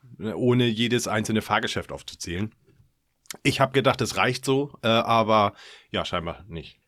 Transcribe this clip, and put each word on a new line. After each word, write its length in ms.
ne, 180
ohne 300
jedes 420
einzelne 340
Fahrgeschäft 500
aufzuzählen. 600
Ich 180
hab 120
gedacht, 280
das 160
reicht 280
so, 280
äh, 60
aber 680
ja, 140
scheinbar 440
nicht. 400